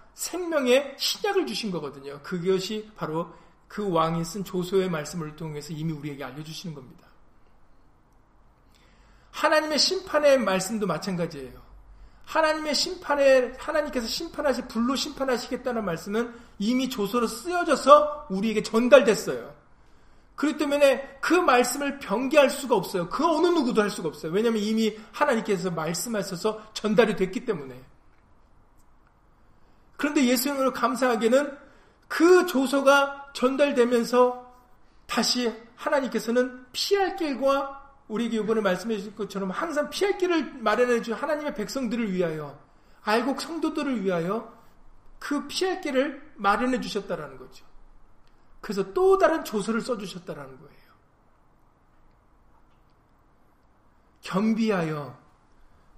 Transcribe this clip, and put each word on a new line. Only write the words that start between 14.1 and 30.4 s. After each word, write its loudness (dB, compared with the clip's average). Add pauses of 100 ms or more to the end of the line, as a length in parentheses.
불로 0
심판하시겠다는 -4
말씀은 -4 (260)
이미 0
조서로 0
쓰여져서 4
우리에게 0
전달됐어요. 4 (800)
그렇기 -2
때문에 2
그 2
말씀을 2
변개할 4
수가 -2
없어요. -2
그 0
어느 2
누구도 2
할 0
수가 -6
없어요. -8
왜냐하면 0
이미 0 (160)
하나님께서 0
말씀하셔서 -4
전달이 2
됐기 -4
때문에. -6 (2250)
그런데 2
예수님으로 2